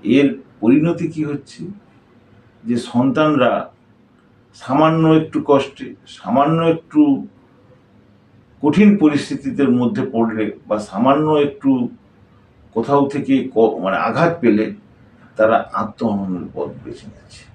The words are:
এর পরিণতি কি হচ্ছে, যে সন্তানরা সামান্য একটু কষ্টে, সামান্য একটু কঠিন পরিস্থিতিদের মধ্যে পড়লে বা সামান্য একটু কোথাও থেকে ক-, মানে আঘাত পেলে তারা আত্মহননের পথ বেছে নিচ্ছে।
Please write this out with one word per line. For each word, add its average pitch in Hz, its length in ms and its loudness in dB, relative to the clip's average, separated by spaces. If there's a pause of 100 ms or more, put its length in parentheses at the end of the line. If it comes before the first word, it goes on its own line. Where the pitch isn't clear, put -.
এর 135 240 4 (320)
পরিণতি 156 480 2
কি 156 160 -6
হচ্ছে, 147 380 -10 (1040)
যে 120 100 -2
সন্তানরা 131 920 0 (800)
সামান্য 160 540 0
একটু 156 400 2
কষ্টে, 135 480 0 (120)
সামান্য 147 560 0
একটু 151 640 0 (1400)
কঠিন 196 360 4
পরিস্থিতিদের 139 760 0
মধ্যে 120 400 0
পড়লে 110 560 -4
বা 107 120 -2
সামান্য 135 520 -2
একটু 139 580 -2 (840)
কোথাও 139 400 0
থেকে 127 400 -2
ক-, 110 300 2
মানে 92 140 -2
আঘাত 117 440 0
পেলে 107 340 0 (640)
তারা 110 360 2
আত্মহননের 101 800 -6
পথ 73 160 -8 (140)
বেছে - 240 -16
নিচ্ছে। - 360 -20 (120)